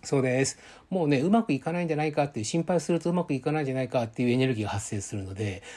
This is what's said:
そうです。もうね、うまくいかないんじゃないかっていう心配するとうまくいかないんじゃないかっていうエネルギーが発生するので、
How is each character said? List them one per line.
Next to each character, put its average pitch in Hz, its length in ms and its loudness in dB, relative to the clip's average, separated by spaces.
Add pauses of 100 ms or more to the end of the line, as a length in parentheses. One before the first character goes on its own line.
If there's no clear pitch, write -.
そ 139 160 0
う - 20 4
で 131 240 2
す。 - 140 -4 (320)
も 185 140 0
う - 20 2
ね、 139 140 4
う 170 100 2
ま 226 120 6
く 156 100 -2
い 135 60 0
か 160 120 -6
な 175 100 -2
い 170 40 -2
ん - 20 -2
じ 156 80 0
ゃ - 20 0
な 151 80 0
い 156 60 0
か 147 140 2
っ 147 60 -4
て - 100 -6
い - 20 -4
う - 20 -6
心 165 180 0
配 175 180 2
す - 100 -2
る 170 80 2
と 175 100 -2
う 175 40 2
ま 175 100 2
く 151 100 -4
い 135 80 -2
か 151 100 -2
な 156 100 0
い - 20 -2
ん - 20 -2
じ 131 60 -2
ゃ - 20 -2
な 131 80 0
い 127 60 -2
か 120 160 0
っ 113 60 -4
て - 120 -4
い 123 60 4
う - 20 6
エ 123 80 4
ネ 131 80 4
ル 131 80 2
ギ 107 80 -2
ー 104 40 -2
が 101 60 -4
発 104 160 -4
生 104 140 -4
す - 140 -8
る 98 80 -4
の 95 100 -8
で、 98 300 -6 (140)